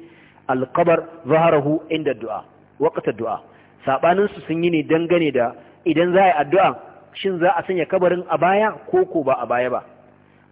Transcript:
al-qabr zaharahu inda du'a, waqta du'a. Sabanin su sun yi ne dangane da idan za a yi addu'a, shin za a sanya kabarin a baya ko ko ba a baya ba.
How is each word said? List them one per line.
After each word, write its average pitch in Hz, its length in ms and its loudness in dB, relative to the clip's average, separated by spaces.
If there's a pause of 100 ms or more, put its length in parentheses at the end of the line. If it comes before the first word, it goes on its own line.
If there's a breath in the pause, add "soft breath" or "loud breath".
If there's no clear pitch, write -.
(480 loud breath)
al-qabr 160 560 0 (240)
zaharahu 156 640 2
inda 151 240 -2
du'a, 107 300 -10 (360)
waqta 156 320 -2
du'a. 107 280 -8 (440 soft breath)
Sabanin 170 500 2
su 170 120 -16
sun 165 180 -4
yi 175 60 0
ne 160 120 0
dangane 165 500 0
da 123 200 0 (320 loud breath)
idan 170 300 0
za 190 80 6
a 190 40 6
yi 180 60 6 (120)
addu'a, 151 320 2 (360)
shin 190 280 -6
za 175 180 2
a 160 80 -2
sanya 180 180 -2
kabarin 180 460 0
a 165 80 0
baya 196 340 2 (180)
ko 185 140 2
ko 175 200 -2
ba 131 180 2
a 117 40 -4
baya 123 240 0
ba. 117 120 -4 (680 soft breath)